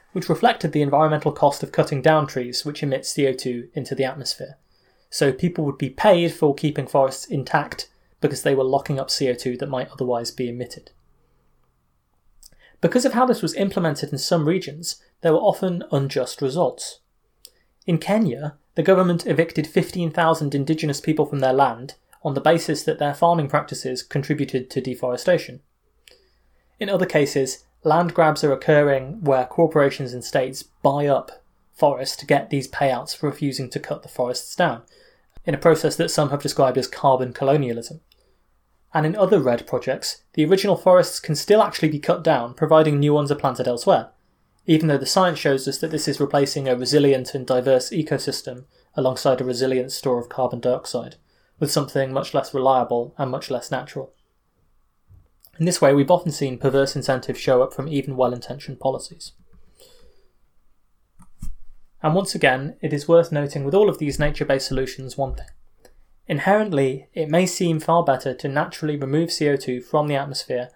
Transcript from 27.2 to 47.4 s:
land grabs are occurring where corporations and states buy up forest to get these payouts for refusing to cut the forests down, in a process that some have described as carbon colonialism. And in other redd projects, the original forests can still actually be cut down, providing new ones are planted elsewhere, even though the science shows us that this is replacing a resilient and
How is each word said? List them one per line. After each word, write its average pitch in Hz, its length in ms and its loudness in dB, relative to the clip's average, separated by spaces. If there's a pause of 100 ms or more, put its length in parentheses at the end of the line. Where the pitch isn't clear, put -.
land 165 300 2
grabs 156 280 4
are 143 120 2
occurring 143 640 2
where 135 240 4
corporations 143 720 2
and 120 100 -10
states - 380 -2
buy 143 440 -2
up - 380 -2 (300)
forest 135 440 0
to - 60 -16
get 143 240 2
these 139 180 -2
payouts 135 480 -2
for - 140 -6
refusing 135 400 -4
to 147 100 -10
cut - 240 -8
the - 60 -20
forests - 480 -6
down, 147 240 0 (640)
in 160 100 -2
a 139 40 -4
process 160 380 2
that 170 140 -2
some 147 200 0
have 143 100 -2
described 135 380 2
as 127 80 0
carbon 127 480 0
colonialism. 135 640 -2 (960)
And 156 100 2
in 160 100 0
other 196 260 6
redd 120 260 0
projects, - 560 -4 (100)
the 151 140 2
original 190 280 4
forests 180 460 4
can 156 140 -4
still 208 260 4
actually - 300 0
be 147 80 -4
cut 175 260 -2
down, 127 300 2
providing 156 440 4
new 147 140 4
ones 147 180 2
are 143 40 2
planted 127 340 -2
elsewhere, 123 400 2 (560)
even 160 240 4
though 143 80 2
the 135 80 -2
science 180 340 2
shows 135 300 0
us 135 80 -6
that 160 140 -6
this 156 180 -4
is 143 100 -4
replacing 143 480 0
a 127 100 2
resilient 131 580 2
and 131 120 -8